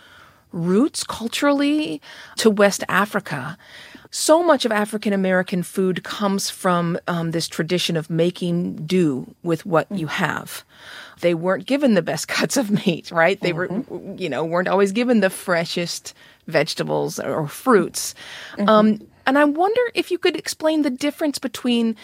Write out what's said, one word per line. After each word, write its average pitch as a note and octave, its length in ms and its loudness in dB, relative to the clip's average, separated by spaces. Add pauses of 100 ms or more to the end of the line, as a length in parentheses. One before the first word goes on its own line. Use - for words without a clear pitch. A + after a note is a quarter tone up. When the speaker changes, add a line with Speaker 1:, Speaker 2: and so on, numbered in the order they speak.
(540)
Speaker 1:
roots F#3 500 0
culturally C#4+ 1000 -2 (360)
to A3+ 120 4
West G3+ 380 4
Africa. F3 720 -2 (520)
So E4 320 4
much D#4+ 220 4
of A3+ 80 0
African G#3 400 -2
American F#3 520 0
food F#3 400 -2
comes G3 460 -2
from, F3 480 0 (120)
um, E3 220 -2
this D#3+ 180 -4
tradition E3+ 480 -2
of D3+ 120 -6
making F3 680 0 (100)
do D#3 560 0
with E3+ 220 -2
what D#3+ 260 2
you F3 160 -4
have. - 560 -4 (560)
They F3 140 2
weren't F3+ 320 -2
given C#4 280 2
the F3 80 4
best D#3 260 -4
<laughs> - 100 -6
cuts - 180 0
of G#3+ 160 0
meat, - 400 -2
right? F3 300 2
They F3+ 100 -2
were, F3 160 -4
Speaker 2:
Mm-hmm. F#3+ 500 -8
Speaker 1:
you F3 120 -6
know, C#3 160 -4
weren't F3 240 -2
always G3 240 2
given A#3+ 260 4
the F#3+ 100 4
freshest - 840 -4 (340)
vegetables D#3 720 -2
or - 280 -4
fruits. - 680 2 (380)
Speaker 2:
Mm-hmm. G3+ 160 0
Speaker 1:
Um, G#3+ 380 4 (180)
and C4+ 120 2
I D4 60 6
wonder F4+ 380 2 (120)
if - 160 -4
you F4+ 80 -2
could F4 200 0
explain D#4 460 0
the D4 60 0
difference C#4+ 480 -2
between A#3 680 0